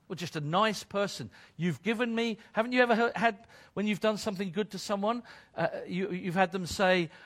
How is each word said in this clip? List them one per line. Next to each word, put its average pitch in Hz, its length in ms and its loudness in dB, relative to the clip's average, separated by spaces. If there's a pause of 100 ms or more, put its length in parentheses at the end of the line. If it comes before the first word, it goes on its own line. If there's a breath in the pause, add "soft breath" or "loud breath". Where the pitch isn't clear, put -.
or 190 60 -8
just 165 220 -8
a 156 40 -4
nice 185 440 0
person. 196 460 -4 (260 loud breath)
You've 160 260 -2
given 226 320 0
me, 233 240 -2 (140 loud breath)
haven't 233 200 0
you 254 80 4
ever 240 140 6
he-, 233 240 2
had, 214 200 2 (360 loud breath)
when 202 140 -2
you've 208 120 0
done 214 180 2
something 196 340 -4
good 202 180 -2
to 190 80 -10
someone, 214 460 -2 (320 loud breath)
uh, 170 120 0 (180)
you, 185 240 -2
you've 180 260 -4
had 185 160 4
them 185 140 -2
say, 185 440 2 (160 loud breath)